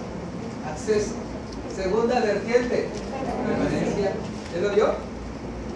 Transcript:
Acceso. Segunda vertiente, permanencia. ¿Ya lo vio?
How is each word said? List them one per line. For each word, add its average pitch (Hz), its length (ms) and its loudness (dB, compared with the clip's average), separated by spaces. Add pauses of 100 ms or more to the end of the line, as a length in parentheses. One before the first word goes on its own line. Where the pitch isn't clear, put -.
(680)
Acceso. 208 440 2 (600)
Segunda 226 440 4
vertiente, 220 680 4 (600)
permanencia. 202 640 2 (420)
¿Ya 175 80 0
lo 208 140 2
vio? 208 100 8 (920)